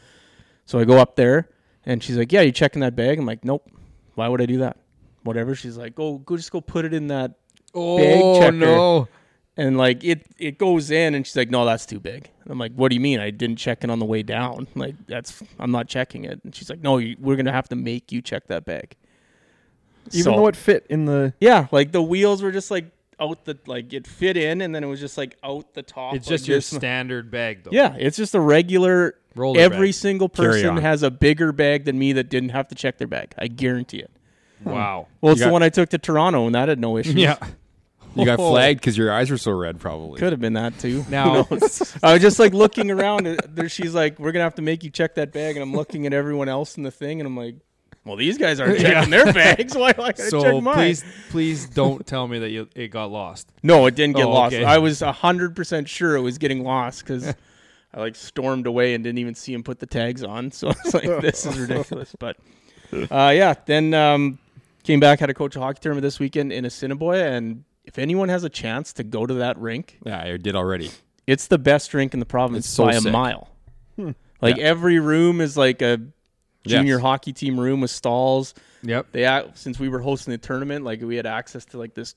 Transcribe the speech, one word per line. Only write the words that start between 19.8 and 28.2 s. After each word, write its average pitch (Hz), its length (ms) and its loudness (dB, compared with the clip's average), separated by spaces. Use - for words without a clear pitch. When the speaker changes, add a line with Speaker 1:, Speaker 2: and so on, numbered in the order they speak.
Speaker 3:
Even 170 120 0
Speaker 1:
So 208 120 4
Speaker 3:
though 214 120 6
it 190 80 2
fit - 340 0
in 151 160 0
the 139 340 0
Speaker 1:
Yeah, 202 320 6
like, 143 200 2
the 175 100 2
wheels 196 420 2
were 190 80 -2
just, 190 180 -6
like, 180 160 -4
out 156 260 -8
the, 151 200 -10
like, 123 280 -12
it 135 120 -12
fit 185 320 -2
in, 165 240 -2
and 165 140 -6
then 147 80 -6
it 139 40 -8
was 139 120 -10
just, 143 180 -12
like, 135 260 -8
out 143 300 -12
the 147 80 -14
top 131 320 -12
Speaker 2:
It's 127 140 -8
Speaker 1:
like - 20 -10
Speaker 2:
just 143 180 -2
your 139 100 2
Speaker 1:
this. 139 100 -4
Speaker 2:
standard 127 640 -6
bag, 110 320 -6
though. 90 100 -14
Speaker 1:
Yeah, 214 240 2
it's 147 200 -2
just 214 180 -4